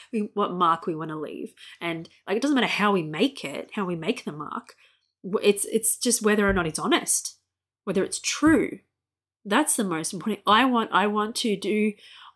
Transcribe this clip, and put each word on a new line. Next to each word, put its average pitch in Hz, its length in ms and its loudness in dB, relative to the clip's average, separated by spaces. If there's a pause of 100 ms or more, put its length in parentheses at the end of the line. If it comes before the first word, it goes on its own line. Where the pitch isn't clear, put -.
(140)
we, 208 200 -2
what 202 200 -2
mark 170 340 2
we 165 80 -2
wanna 156 240 -8
leave. - 340 -10 (280)
And, 165 260 -6 (180)
like, 196 120 -2
it 233 40 0
doesn't 277 140 2
matter 226 120 4
how 202 260 2
we 180 100 2
make 156 400 -2
it, - 300 -8
how 208 100 -4
we 180 140 -4
make 185 260 -4
the - 80 -6
mark. - 440 -12 (500)
W-, 196 200 -2
it's, 202 200 4
it's - 320 0
just - 240 0
whether 208 280 4
or 196 40 2
not 175 140 0
it's 156 120 -6
honest, - 580 -2 (480)
whether 190 180 0
it's - 160 -4
true. - 600 2 (640)
That's 247 320 2
the 233 80 0
most 165 280 -4
important. 202 320 -4
I 214 200 6
want, 240 260 2
I 202 160 4
want 214 300 -2
to 208 180 0
do, 208 380 0 (420)